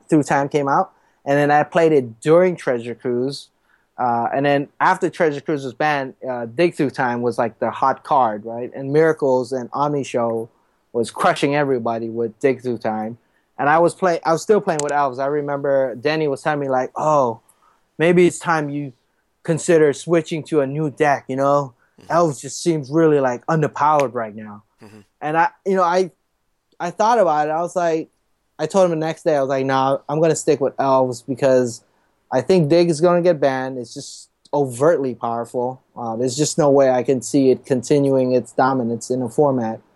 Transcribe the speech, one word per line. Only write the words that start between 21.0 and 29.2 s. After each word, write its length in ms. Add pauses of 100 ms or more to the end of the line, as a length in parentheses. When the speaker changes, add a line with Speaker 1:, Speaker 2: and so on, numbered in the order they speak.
Speaker 1:
you 80
know? 380 (260)
Speaker 2:
Mm-hmm. 120
Speaker 1:
Elves 280
just 220
seems 280
really, 300
like, 260
underpowered 680
right 200
now." 300 (180)
Speaker 2:
Mm-hmm. 180 (200)
Speaker 1:
And 160
I, 140 (140)
you 120
know, 80
I, 260 (680)
I 100
thought 300
about 280
it. 40
I 80
was 160
like, 320 (500)
I 80
told 200
him 120
the 80
next 160